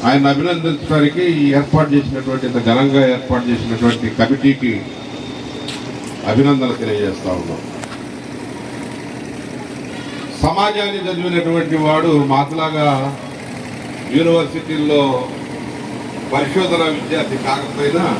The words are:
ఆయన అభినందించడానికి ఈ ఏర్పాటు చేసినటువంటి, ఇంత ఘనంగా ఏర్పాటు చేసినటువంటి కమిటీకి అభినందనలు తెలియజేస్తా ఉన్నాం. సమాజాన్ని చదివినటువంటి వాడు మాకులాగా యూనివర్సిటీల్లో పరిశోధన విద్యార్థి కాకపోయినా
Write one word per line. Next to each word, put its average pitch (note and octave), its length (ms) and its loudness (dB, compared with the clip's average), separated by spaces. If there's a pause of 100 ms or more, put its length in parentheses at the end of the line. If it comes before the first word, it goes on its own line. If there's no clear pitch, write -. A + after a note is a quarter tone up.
ఆయన C#3 220 6
అభినందించడానికి D#3 960 2
ఈ D#3 200 4 (140)
ఏర్పాటు C#3+ 360 4
చేసినటువంటి, C3 520 0
ఇంత A#2+ 180 0
ఘనంగా C3+ 440 6
ఏర్పాటు B2 420 0
చేసినటువంటి A#2 560 0 (120)
కమిటీకి B2+ 540 2 (1600)
అభినందనలు C3 500 4
తెలియజేస్తా G#2 520 -2
ఉన్నాం. - 300 -4 (2750)
సమాజాన్ని G3+ 640 0
చదివినటువంటి E3+ 720 0
వాడు D#3 360 4 (200)
మాకులాగా D3+ 560 0 (1300)
యూనివర్సిటీల్లో D#3 880 2 (1300)
పరిశోధన E3 500 2 (140)
విద్యార్థి C#3+ 500 -2
కాకపోయినా C#3+ 580 0 (160)